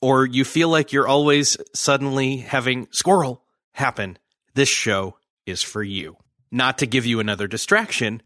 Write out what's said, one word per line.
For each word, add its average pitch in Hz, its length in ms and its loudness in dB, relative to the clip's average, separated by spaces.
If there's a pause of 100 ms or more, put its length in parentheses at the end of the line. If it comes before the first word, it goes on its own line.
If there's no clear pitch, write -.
or 131 240 4
you 127 180 0
feel 165 240 0
like 156 240 2
you're 139 160 2
always 143 480 4 (180)
suddenly 135 640 0
having 127 520 -2
squirrel 165 500 0 (300)
happen, 107 460 -4 (360)
this 135 140 2
show 98 500 -2 (280)
is 92 180 -6
for - 180 -8
you. 98 360 -8 (340)
Not 127 280 -2
to 139 80 0
give 117 180 0
you 117 160 0
another 104 260 -4
distraction 117 800 -2